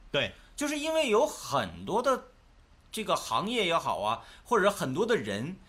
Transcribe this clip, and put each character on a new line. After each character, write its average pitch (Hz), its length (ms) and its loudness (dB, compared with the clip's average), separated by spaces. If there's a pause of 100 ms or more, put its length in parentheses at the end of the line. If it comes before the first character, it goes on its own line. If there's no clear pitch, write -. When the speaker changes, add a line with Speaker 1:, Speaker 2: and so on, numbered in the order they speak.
(120)
Speaker 1:
对。 127 220 0 (220)
Speaker 2:
就 294 120 -4
是 294 100 -4
因 311 160 -2
为 311 160 2
有 220 160 6
很 98 600 -4
多 185 160 0
的 254 240 0 (680)
这 220 120 -6
个 180 120 2
行 143 340 -2
业 233 160 0
也 165 120 2
好 104 240 -2
啊， 107 200 -2 (220)
或 233 160 2
者 190 100 6
很 151 240 -2
多 180 120 2
的 226 100 2
人， 113 400 -4 (140)